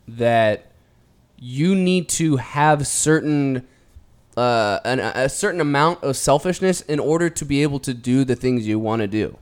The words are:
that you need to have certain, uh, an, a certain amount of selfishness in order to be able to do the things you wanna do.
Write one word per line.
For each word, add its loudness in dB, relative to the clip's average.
that 0
you 0
need 0
to 0
have 0
certain, 0
uh, 2
an, -2
a -2
certain -2
amount 2
of -2
selfishness 0
in -4
order 0
to -8
be 0
able 0
to -6
do 2
the 0
things -2
you 0
wanna -2
do. -2